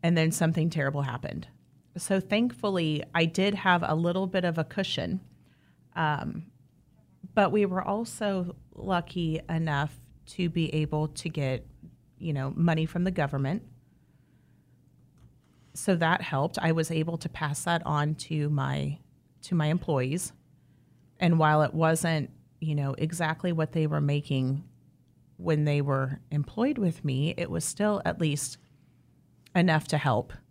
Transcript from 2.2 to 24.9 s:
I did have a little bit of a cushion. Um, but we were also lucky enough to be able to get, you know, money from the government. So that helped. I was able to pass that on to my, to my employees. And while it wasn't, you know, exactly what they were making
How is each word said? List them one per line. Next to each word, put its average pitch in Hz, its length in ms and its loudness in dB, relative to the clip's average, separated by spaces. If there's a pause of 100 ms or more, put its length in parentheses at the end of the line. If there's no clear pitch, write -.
I 165 100 6
did 196 300 2
have 180 300 2
a 156 100 0
little 175 320 0
bit 185 180 -2
of 165 140 0
a 156 40 0
cushion. - 560 -4 (760)
Um, 160 500 -2 (880)
but 196 180 6
we 208 140 4
were 185 160 -2
also 196 760 -4 (200)
lucky 170 760 -2
enough 151 500 -2 (280)
to 175 220 -2
be 165 260 0
able 151 340 0
to - 200 -8
get, 135 360 -4 (540)
you 165 140 -4
know, 135 220 -4
money 160 300 2
from 175 180 -2
the 185 80 0
government. 143 520 -2 (2000)
So - 220 0
that 170 260 2
helped. - 380 -2
I 165 120 2
was 160 200 0
able 160 280 -2
to 165 100 -6
pass 147 340 -4
that 170 220 0
on 151 300 0
to 151 340 -2
my, 143 480 -2 (460)
to - 120 -2
my 156 120 4
employees. 151 680 0 (840)
And 170 200 6
while 151 240 6
it - 100 0
wasn't, 160 560 2 (300)
you 156 160 -2
know, 139 220 -2
exactly 165 540 -2
what 160 220 0
they 160 140 2
were 151 140 0
making 143 640 0 (720)